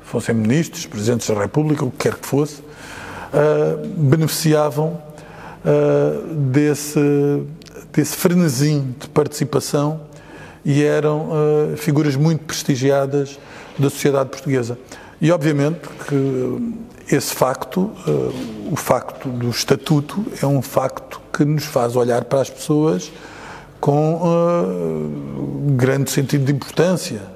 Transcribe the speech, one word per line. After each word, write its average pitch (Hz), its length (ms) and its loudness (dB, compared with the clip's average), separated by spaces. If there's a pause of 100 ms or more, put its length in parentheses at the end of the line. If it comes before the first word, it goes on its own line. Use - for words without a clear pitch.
fossem 117 320 -2
ministros, 117 500 0
presidentes 113 420 -2
da 104 140 0
República, 143 420 0
o 127 60 -2
que - 80 -12
quer - 180 0
que - 120 -14
fosse, 147 340 -2 (720)
eh, 151 440 4 (200)
beneficiavam, 151 1040 2 (640)
eh, 147 560 4 (300)
desse, 147 480 2 (920)
desse 147 240 0
frenesim 147 840 2
de - 100 -14
participação 147 920 0 (640)
e 147 200 4
eram, 151 460 2 (440)
eh, - 20 -4
figuras 147 400 2
muito 156 300 2
prestigiadas 139 920 0 (380)
da 139 120 4
sociedade 139 400 2
portuguesa. 123 480 -2 (420)
E, 156 120 4
obviamente, 156 480 2 (280)
que 127 1080 -2
esse - 180 -2
facto, 180 580 0 (160)
eh, 123 640 -4
o 156 40 -2
facto - 540 0
do 120 200 -2
estatuto, 143 760 0 (180)
é 143 40 0
um 139 160 2
facto - 580 -4 (120)
que - 120 0
nos 147 200 2
faz 120 320 0
olhar 120 300 2
para 139 160 0
as 123 80 -2
pessoas 156 640 0 (680)
com, 156 440 2
eh, 156 1500 0
grande 131 360 2
sentido 139 340 0
de 139 60 2
importância 151 680 0 (140)